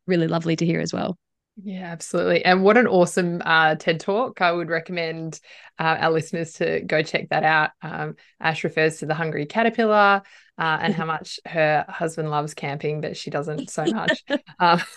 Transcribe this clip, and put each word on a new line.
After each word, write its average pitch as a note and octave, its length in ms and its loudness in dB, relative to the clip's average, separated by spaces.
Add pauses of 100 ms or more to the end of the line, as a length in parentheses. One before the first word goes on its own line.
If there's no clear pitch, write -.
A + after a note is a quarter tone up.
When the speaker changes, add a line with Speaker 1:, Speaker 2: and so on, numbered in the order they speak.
Speaker 1:
really E3+ 220 2
lovely E3 300 0
to E3 80 0
hear E3 160 0
as E3 120 -4
well. F#3 240 -4 (460)
Speaker 2:
Yeah, F#3 220 -10
absolutely. F3 580 -2
And F#3 220 4
what G#3+ 100 8
an A#3+ 100 6
awesome, F3 600 2
uh, D#3+ 300 4
ted D#3+ 260 -2
Talk. A3+ 400 -2
I F3 100 4
would F3 160 -2
recommend, D#3+ 720 -6 (400)
uh, D#3+ 220 2
our E3 100 2
listeners D#3+ 440 -2
to E3 260 -2
go D#3 200 0
check D#3 280 -4
that D#3 160 0
out. D#3 240 4 (120)
Um, D#3 360 -8 (240)
Ash D#3+ 240 -2
refers D#3+ 320 2
to - 80 -10
the D#3 80 -2
hungry D3+ 320 -4
caterpillar, G#3+ 760 4 (360)
uh, D#3+ 240 0
and E3 120 0
how D#3+ 120 -2
Speaker 1:
<laughs> D#3+ 100 -4
Speaker 2:
much - 300 -12
her D#3 420 2
husband D#3+ 420 -6
loves D3+ 240 -2
camping, D3+ 460 -6
but - 160 -6
she - 140 -10
doesn't D#3 400 -6
so D#3 180 -2
much, A3 380 -2 (160)
Speaker 1:
<laughs> - 180 -20
Speaker 2:
um, F3 220 4 (160)